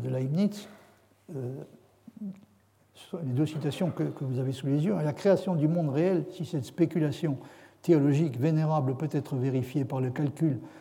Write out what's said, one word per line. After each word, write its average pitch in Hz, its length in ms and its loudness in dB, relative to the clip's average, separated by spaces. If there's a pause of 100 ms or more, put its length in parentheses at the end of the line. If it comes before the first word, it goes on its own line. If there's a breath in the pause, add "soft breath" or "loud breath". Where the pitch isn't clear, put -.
de 127 80 -4
Leibniz, 135 580 0 (680 loud breath)
euh, 127 180 -6 (1700)
les 127 100 -2
deux 151 120 2
citations 151 460 -2
que, - 120 -4
que 143 200 -6
vous 131 160 -2
avez 131 140 -2
sous - 140 -6
les 147 180 2
yeux, 202 100 2
hein, « 160 80 0
La 147 100 0
création 196 400 2
du 151 140 2
monde 165 220 2
réel, 165 420 2
si - 140 -8
cette 143 180 -4
spéculation 156 760 0 (440 loud breath)
théologique 143 580 4
vénérable 156 560 2
peut 151 160 -4
être 143 240 -4
vérifiée 131 500 0
par 131 160 -4
le 127 80 0
calcul 143 500 0 (220 loud breath)